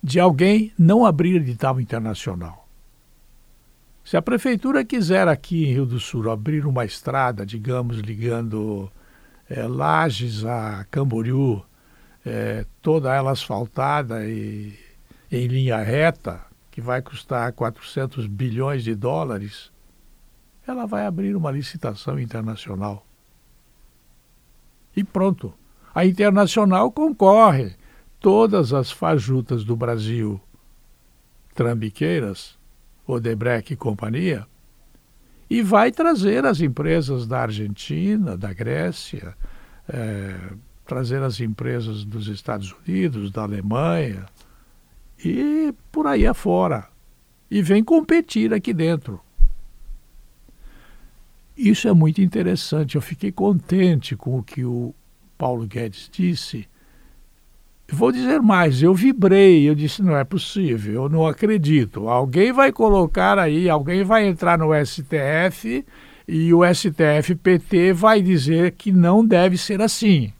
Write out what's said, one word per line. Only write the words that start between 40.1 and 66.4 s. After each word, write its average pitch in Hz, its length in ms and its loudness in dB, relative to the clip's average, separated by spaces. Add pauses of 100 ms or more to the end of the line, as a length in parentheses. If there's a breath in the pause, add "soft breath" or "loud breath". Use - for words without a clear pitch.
trazer 131 360 -6
as 127 160 -6
empresas 113 640 -6
dos 104 260 -10
Estados 101 460 -10 (120)
Unidos, 156 440 -4
da 107 120 -8
Alemanha, 107 840 -4 (960 soft breath)
e 294 520 -2 (180)
por 302 140 -2
aí 277 200 4
afora. 180 640 0 (600)
E 208 100 0
vem 196 240 4
competir 320 720 2
aqui 220 180 -2
dentro. 160 480 -2 (2250 soft breath)
Isso 214 320 2
é 208 60 4
muito 160 300 4
interessante. 175 760 -2
Eu 143 60 -2
fiquei - 280 -8
contente 180 840 0
com 127 220 -4
o 117 40 -6
que 127 220 -8
o 120 300 -6 (420)
Paulo 123 300 -4
Guedes 113 440 -10
disse. 165 560 -4 (1300 soft breath)
Vou 202 180 2
dizer 254 300 0
mais, 175 420 4
eu 175 100 6
vibrei, 190 760 6
eu 151 60 4
disse, 151 280 -2
"Não 170 140 4
é 139 80 0
possível, 127 800 -4
eu 143 40 -2
não 160 160 2
acredito. 151 840 0
Alguém 135 420 2
vai 269 220 4
colocar 196 680 4
aí, 170 320 2
alguém 160 320 0
vai 214 240 4
entrar 170 320 2
no 156 140 2
S 147 300 0
T 147 140 -6
F 180 720 -2 (400 loud breath)
e 165 260 2